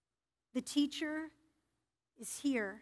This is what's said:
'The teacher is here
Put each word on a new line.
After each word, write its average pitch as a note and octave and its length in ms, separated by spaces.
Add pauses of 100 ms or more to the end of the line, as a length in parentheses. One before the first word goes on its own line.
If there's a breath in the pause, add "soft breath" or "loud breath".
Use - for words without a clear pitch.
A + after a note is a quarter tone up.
(540)
'The B3+ 80
teacher D4+ 640 (920)
is - 200
here A3+ 440